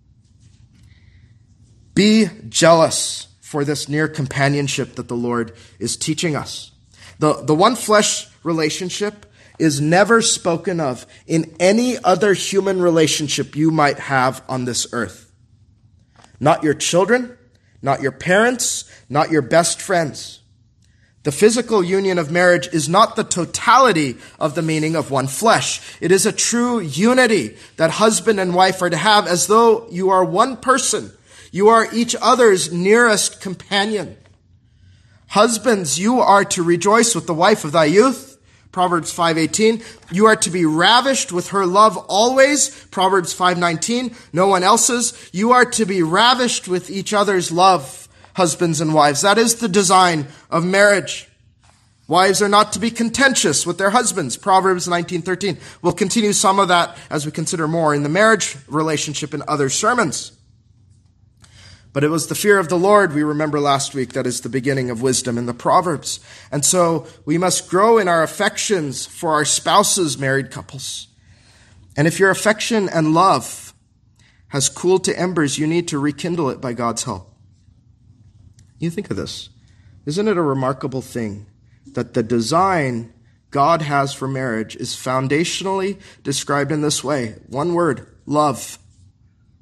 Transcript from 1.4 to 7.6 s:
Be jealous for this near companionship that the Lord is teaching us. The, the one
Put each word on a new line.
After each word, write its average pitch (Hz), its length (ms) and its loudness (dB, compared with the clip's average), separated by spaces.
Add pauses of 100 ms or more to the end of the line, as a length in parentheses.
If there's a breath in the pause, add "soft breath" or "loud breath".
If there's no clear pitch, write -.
Be 214 340 4 (200)
jealous 165 800 2 (160)
for 147 200 -6
this 143 240 -4
near 151 220 -2
companionship 139 840 -2
that 120 140 -12
the 123 80 -6
Lord 120 360 -4 (260 soft breath)
is 110 160 -6
teaching 156 420 -4
us. - 340 -12 (480 loud breath)
The, 151 240 0
the 143 120 2
one 214 220 2